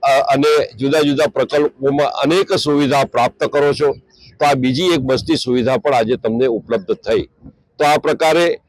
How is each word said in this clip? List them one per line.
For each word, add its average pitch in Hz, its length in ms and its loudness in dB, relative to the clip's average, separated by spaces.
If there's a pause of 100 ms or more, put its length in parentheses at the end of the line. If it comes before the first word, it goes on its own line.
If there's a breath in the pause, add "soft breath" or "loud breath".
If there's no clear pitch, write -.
અ, 139 180 2 (140)
અને 143 440 0
જુદા 139 220 0
જુદા 147 260 0
પ્રકલ્પોમાં 139 800 -2
અનેક 170 460 0
સુવિધા 143 520 0
પ્રાપ્ત 123 400 -2
કરો 143 280 0
છો, 139 200 0 (480 soft breath)
તો 151 40 0
આ 143 100 4
બીજી 131 280 -2
એક 175 180 0
બસની 127 360 -2
સુવિધા 127 400 0
પણ 139 180 0
આજે 117 220 0
તમને 117 300 -2
ઉપલબ્ધ 113 480 -4
થઈ. 101 280 -2 (560)
તો 151 60 0
આ 147 120 4
પ્રકારે 160 640 0 (100)